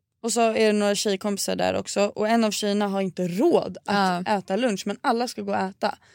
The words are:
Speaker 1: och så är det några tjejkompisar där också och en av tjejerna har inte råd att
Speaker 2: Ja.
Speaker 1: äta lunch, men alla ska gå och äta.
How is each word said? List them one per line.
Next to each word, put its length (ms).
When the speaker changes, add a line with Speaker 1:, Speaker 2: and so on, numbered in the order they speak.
Speaker 1:
och 100
så 80
är 260
det 60
några 220
tjejkompisar 600
där 180
också 320
och 220
en 160
av 60
tjejerna 380
har 120
inte 280
råd 560
att 420
Speaker 2:
Ja. 120
Speaker 1:
äta 180
lunch, 300
men 140
alla 280
ska 140
gå 100
och 60
äta. 400